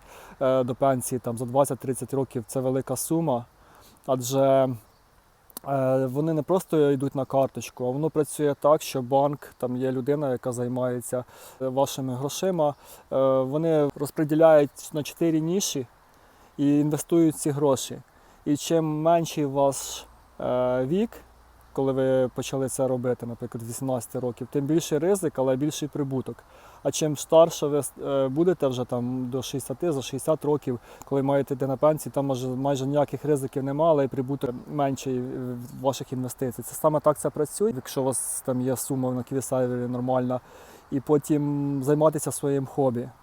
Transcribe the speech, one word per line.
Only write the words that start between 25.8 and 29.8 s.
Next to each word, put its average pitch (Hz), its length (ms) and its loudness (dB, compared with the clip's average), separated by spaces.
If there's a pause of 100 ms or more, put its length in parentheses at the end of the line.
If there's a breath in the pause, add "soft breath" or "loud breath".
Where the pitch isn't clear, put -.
прибуток. 135 480 -4 (480 loud breath)
А 143 80 0
чим 151 260 -2
старше 160 500 6
ви, 143 140 2 (220)
е, 139 240 2
будете 156 400 2
вже 123 180 -2
там 123 440 -4
до 131 120 -4
шістдесяти, 139 500 -4